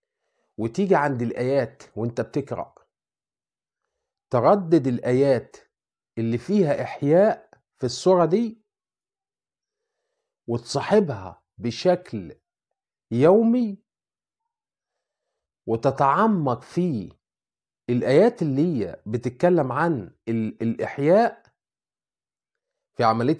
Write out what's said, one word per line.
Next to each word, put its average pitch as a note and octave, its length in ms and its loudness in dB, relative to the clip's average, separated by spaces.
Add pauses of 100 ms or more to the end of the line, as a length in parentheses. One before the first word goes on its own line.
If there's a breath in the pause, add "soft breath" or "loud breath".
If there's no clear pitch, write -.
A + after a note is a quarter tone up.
(580)
وتيجي F3 380 0
عند C#3+ 260 0
الآيات B2 600 -2 (120)
وانت A#2+ 260 -4
بتقرأ، B2+ 540 -6 (1500)
تردد D#3+ 580 2
الآيات B2+ 720 0 (600)
اللي A2+ 200 -2
فيها E3 460 0
إحياء E3+ 680 0 (280)
في - 80 -6
السورة F3 400 2
دي A3 360 -2 (1900)
وتصاحبها A#2+ 960 -4 (140)
بشكل A#2+ 760 -4 (760)
يومي G#3 720 2 (1800)
وتتعمق C#3 960 0
في E3 520 -4 (760)
الآيات C3+ 520 2
اللي C#3+ 200 -2
هي A#2+ 440 -2
بتتكلم B2+ 680 0
عن C3+ 440 -4 (120)
ال-، A2 340 -4
الإحياء C#3+ 840 0 (1500)
في B2 60 0
عملية A#2 360 2